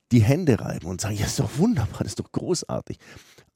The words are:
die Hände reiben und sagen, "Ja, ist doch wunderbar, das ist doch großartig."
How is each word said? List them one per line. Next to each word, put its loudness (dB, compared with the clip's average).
die 8
Hände 4
reiben -6
und -6
sagen, -4
"Ja, -2
ist -4
doch -2
wunderbar, 0
das -4
ist -8
doch -14
großartig." -6